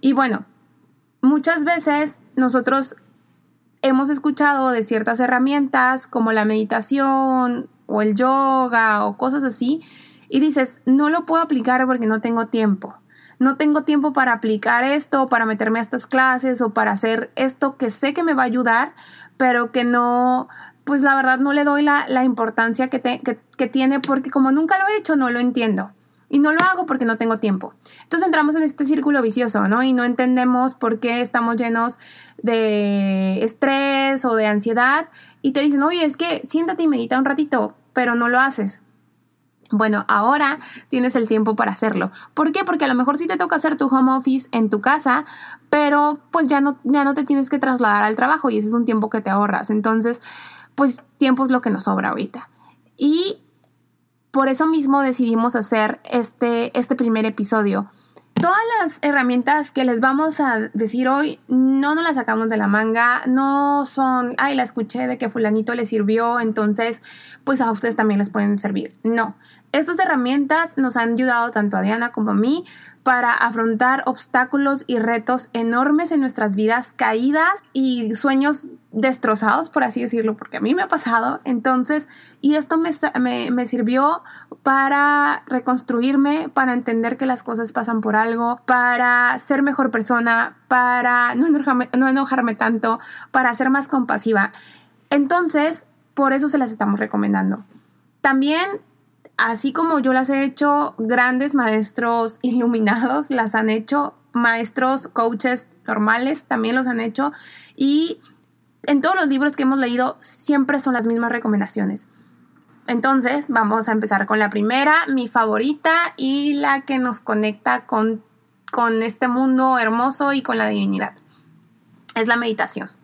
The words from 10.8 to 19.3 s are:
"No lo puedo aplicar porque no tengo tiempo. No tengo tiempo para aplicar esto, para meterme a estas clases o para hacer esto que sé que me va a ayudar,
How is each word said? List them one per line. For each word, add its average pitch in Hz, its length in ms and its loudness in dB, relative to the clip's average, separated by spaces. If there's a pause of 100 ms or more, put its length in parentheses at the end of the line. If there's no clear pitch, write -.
"No 285 240 4
lo 330 140 0
puedo 330 180 2
aplicar 254 440 0
porque 247 200 0
no 220 140 2
tengo 226 260 -2
tiempo. 214 480 -2 (440)
No 262 180 2
tengo 302 260 0
tiempo 294 300 0
para 262 200 2
aplicar 226 520 0
esto, 277 440 0
para 233 160 2
meterme 220 360 0
a - 20 -4
estas - 240 -6
clases 254 560 2
o 233 80 0
para 214 220 0
hacer 220 420 -2
esto 269 420 -2
que 240 140 -2
sé 285 240 -2
que 349 80 -2
me 330 100 0
va 262 100 2
a 254 40 2
ayudar, 240 480 0 (420)